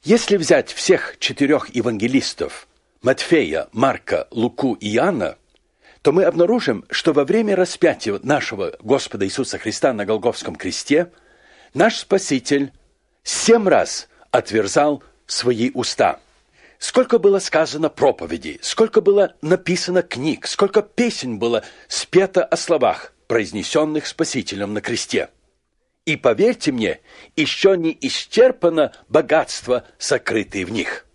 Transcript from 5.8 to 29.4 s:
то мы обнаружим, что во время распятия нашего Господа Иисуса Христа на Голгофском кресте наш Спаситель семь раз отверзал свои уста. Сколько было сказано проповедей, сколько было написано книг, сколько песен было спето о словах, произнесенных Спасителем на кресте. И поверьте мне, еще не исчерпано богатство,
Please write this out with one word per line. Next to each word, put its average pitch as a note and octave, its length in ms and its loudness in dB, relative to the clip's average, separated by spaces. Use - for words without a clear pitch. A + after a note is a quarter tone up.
то C#3+ 100 4
мы F3+ 120 4
обнаружим, E3 680 0
что - 240 -2
во C#3+ 100 2
время G#3 320 0
распятия D#3 680 0
нашего A#2 560 -2
Господа G#2+ 460 -2
Иисуса - 340 -6
Христа A#2+ 340 -2
на G#2 120 -4
Голгофском A2 500 -2
кресте D3+ 560 -2
наш G#3 220 2
Спаситель C#3+ 760 -2
семь A3 460 2
раз A2 420 2
отверзал B2+ 720 0
свои A#2+ 480 -2
уста. A2 440 0
Сколько B3 400 2
было G3 180 4
сказано D#3 520 0
проповедей, E2 760 -2
сколько A3 380 2
было G3 420 2
написано F3+ 580 0
книг, C3+ 460 -6
сколько G3+ 340 2
песен G#3 560 -4
было A#2 260 -2
спето F#3+ 560 -2
о - 140 -4
словах, B2+ 560 -2
произнесенных A#2 800 -4
Спасителем G2+ 680 -6
на G#2 80 -6
кресте. - 480 -6
И D#3 120 -2
поверьте D3 560 0
мне, A2 280 -4
еще F#3 400 2
не D#3+ 260 -2
исчерпано E3+ 880 2
богатство, D3 800 0